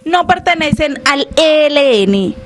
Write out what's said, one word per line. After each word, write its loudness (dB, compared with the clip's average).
no 0
pertenecen -2
al 0
E 4
L 2
N. 0